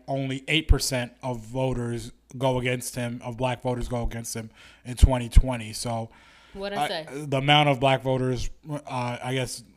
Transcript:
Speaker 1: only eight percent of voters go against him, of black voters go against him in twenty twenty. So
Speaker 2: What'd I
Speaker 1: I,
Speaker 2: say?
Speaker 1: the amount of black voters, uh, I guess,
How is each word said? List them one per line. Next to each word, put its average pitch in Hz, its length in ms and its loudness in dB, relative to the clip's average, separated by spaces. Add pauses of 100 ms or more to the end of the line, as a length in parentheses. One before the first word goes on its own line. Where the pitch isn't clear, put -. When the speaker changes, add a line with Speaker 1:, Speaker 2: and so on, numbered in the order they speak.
Speaker 1:
only 135 420 -4
eight 156 200 2
percent 123 440 2 (100)
of 127 180 -4
voters 120 720 -4 (240)
go 127 220 2
against 127 360 -2
him, 120 300 -6
of 120 120 -8
black 123 260 -2
voters 120 260 -2
go 120 140 -2
against 113 340 -6
him 110 140 -10 (340)
in 127 120 -8
twenty 123 320 6
twenty. 117 440 4
So 117 380 -6 (420)
Speaker 2:
What'd 202 240 -8
I - 80 0
Speaker 1:
I, - 40 -2
Speaker 2:
say? 165 180 -4 (200)
Speaker 1:
the 135 120 0
amount 147 320 6
of 127 100 2
black 135 220 4
voters, 127 480 0 (200)
uh, 147 80 -6 (460)
I 127 100 -4
guess, 127 300 -4 (120)